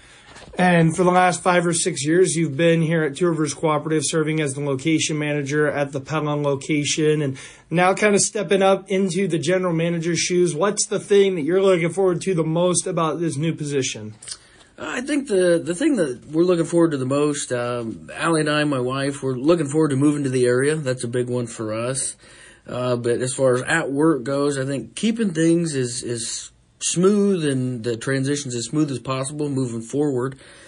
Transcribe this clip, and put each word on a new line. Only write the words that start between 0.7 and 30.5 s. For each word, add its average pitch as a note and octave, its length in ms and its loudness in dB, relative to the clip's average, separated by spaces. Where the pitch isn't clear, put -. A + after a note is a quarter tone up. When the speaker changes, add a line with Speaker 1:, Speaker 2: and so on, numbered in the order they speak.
Speaker 1:
for F#3 80 0
the F3+ 80 4
last F3+ 300 4
five F3 240 2
or F3 80 0
six - 320 -4
years, E3 300 4
you've D3+ 240 -2
been E3 240 4
here D#3+ 220 2
at C#3 120 -2
Two F3 100 0
Rivers D#3 280 0
Cooperative, D#3 500 0
serving D#3 360 0
as C#3+ 120 -2
the C3+ 80 -10
location D3 560 0
manager D3 500 -2
at C#3 260 -2
the C#3 80 -6
Pelham D3 420 -4
location, D3 800 0
and C3+ 160 -4
now F3+ 240 4
kind G#3 200 2
of G3 60 4
stepping G3 400 0
up F#3+ 300 2
into F#3+ 380 0
the E3 100 0
general F3+ 340 0
manager's E3+ 460 -2
shoes. F3+ 360 2
What's G3+ 300 0
the G3 160 -4
thing G3 360 4
that D#3 60 -2
you're F3+ 200 2
looking F3+ 260 4
forward F3+ 340 0
to F#3+ 120 0
the E3 100 0
most F3 420 0
about E3 320 -2
this D#3 200 -4
new D#3+ 160 -2
position? C3 600 -6
Speaker 2:
I D#3 240 -8
think C#4 280 -4
the, F3+ 360 4
the D#3+ 100 -2
thing C#4 220 0
that C#3 300 -2
we're D#3+ 180 0
looking F3 220 2
forward E3+ 240 4
to C#3+ 80 -2
the B2+ 80 -4
most, C#3+ 440 0
um, A#2+ 640 -6
Allie D#3+ 280 0
and D3+ 100 0
I, D3+ 140 2
my C#3 160 0
wife, C3+ 420 -4
we're C3 140 -2
looking D3+ 320 2
forward D#3 220 2
to C3+ 60 0
moving D3 280 2
to C3 60 -2
the B2+ 140 2
area. B2+ 300 2
That's C3 300 -4
a A#2+ 40 -4
big B2 220 -4
one B2 160 -4
for A2 260 -8
us. A#2+ 440 -6
Uh, B2 300 -2
but A#2+ 260 -2
as B2+ 100 -4
far C3 220 2
as B2+ 80 0
at D3 280 -2
work C#3+ 320 2
goes, C#3 360 -2
I C3 80 -2
think C3 300 -6
keeping A3 360 0
things E3 420 2
as, B2 280 -4
as - 480 -8
smooth G3 600 2
and B2+ 400 -2
the A#2 120 -2
transitions C3+ 600 -4
as A#2 80 -6
smooth D3+ 260 -2
as B2 80 -4
possible C#3 500 -6
moving B2+ 320 -4
forward. C3 560 -2